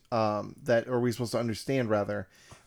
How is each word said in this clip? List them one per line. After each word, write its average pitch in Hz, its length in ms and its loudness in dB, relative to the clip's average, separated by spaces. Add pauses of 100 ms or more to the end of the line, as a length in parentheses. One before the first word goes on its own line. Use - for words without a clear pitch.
(100)
um, 104 540 0
that, 117 240 2
or 127 60 -2
are 120 60 2
we 120 120 2
supposed 113 200 -4
to 123 60 0
understand, 117 520 0
rather, 101 360 0 (400)